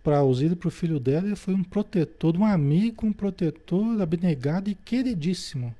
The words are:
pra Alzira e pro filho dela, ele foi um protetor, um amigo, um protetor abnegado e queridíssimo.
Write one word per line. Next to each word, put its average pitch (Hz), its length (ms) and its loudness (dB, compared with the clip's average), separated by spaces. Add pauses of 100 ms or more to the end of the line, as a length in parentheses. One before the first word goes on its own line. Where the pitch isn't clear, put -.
pra 147 160 4
Alzira 139 340 4
e - 20 -6
pro 175 160 -4
filho 160 280 -2
dela, 143 280 0
ele 208 80 -2
foi 185 180 -4
um 190 100 0
protetor, 170 720 -2
um 208 80 4
amigo, 196 600 2
um 214 80 2
protetor 196 880 -2
abnegado 170 680 -2
e 202 60 -4
queridíssimo. 175 1040 -4